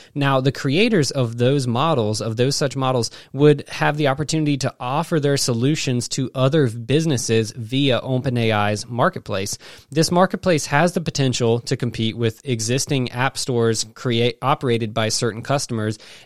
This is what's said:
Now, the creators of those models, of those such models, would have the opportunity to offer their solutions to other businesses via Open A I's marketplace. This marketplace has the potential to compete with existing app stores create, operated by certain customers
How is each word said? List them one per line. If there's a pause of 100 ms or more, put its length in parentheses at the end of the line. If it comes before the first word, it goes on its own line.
(140)
Now,
the
creators
of
those
models,
of
those
such
models, (240)
would
have
the
opportunity
to
offer
their
solutions
to
other
businesses
via
Open
A
I's
marketplace. (320)
This
marketplace
has
the
potential
to
compete
with (120)
existing
app
stores
create,
operated
by
certain
customers (280)